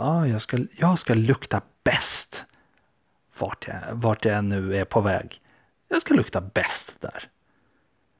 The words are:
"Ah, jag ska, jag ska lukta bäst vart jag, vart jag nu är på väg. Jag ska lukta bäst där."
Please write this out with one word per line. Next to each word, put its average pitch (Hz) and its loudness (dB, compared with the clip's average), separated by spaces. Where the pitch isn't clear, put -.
"Ah, 160 2
jag 113 0
ska, - -2
jag 170 4
ska - 0
lukta 113 2
bäst - -2
vart - -6
jag, - -8
vart 113 0
jag 104 2
nu 98 0
är 95 0
på - 2
väg. 98 -2
Jag 330 0
ska - 2
lukta - 0
bäst - -4
där." - -12